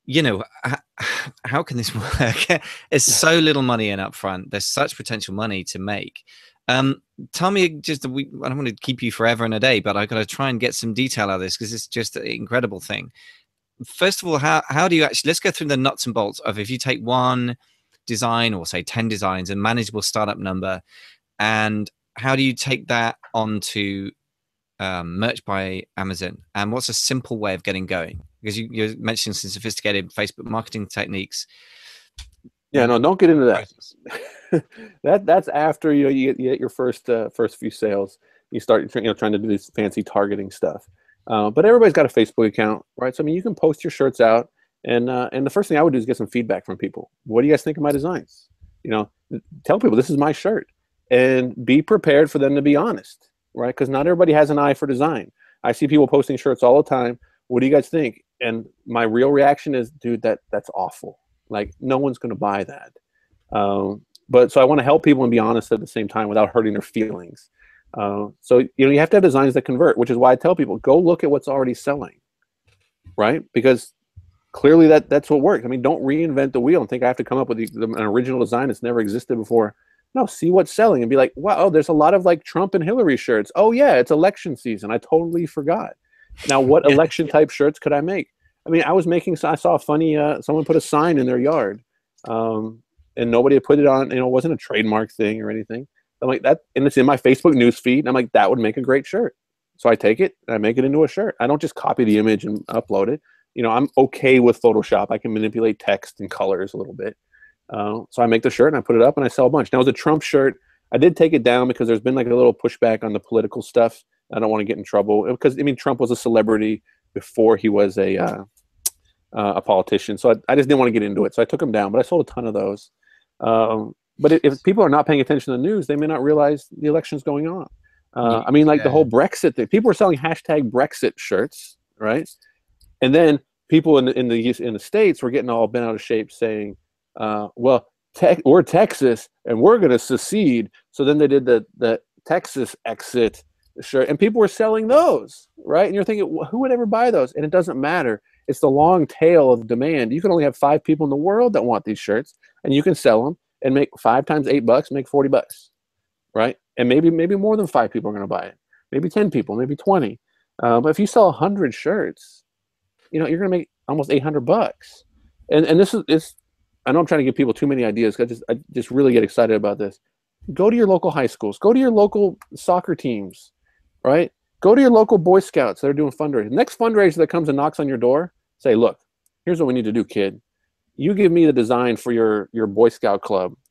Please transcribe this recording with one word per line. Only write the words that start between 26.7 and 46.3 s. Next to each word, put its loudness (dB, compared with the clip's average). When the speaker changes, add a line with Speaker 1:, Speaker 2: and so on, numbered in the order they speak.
Speaker 1:
what's -6
a -6
simple -6
way -4
of -10
getting -6
going? -8
Because -10
you, -10
you're -4
mentioning -6
some -12
sophisticated -8
Facebook -8
marketing -10
techniques. -10
Speaker 2:
Yeah, 2
no, 2
don't 0
get 6
into 4
that. 2
Speaker 1:
Process. -20
Speaker 2:
<laughs> 0
That, 0
that's 2
after, -2
you 2
know, 0
you 0
get, -2
you -4
get -4
your -6
first, -6
uh, -2
first -4
few -8
sales. -6
You -8
start, 0
you -6
know, -2
trying -2
to 0
do -6
this -4
fancy -4
targeting -4
stuff. -6
Uh, -2
but 2
everybody's 6
got 4
a 0
Facebook 2
account, -2
right? -6
So, -4
I -4
mean, -2
you -4
can -6
post 0
your -6
shirts -2
out, 2
and, -2
uh, -4
and -4
the -4
first -2
thing 2
I 4
would 2
do -2
is -4
get -4
some -6
feedback -4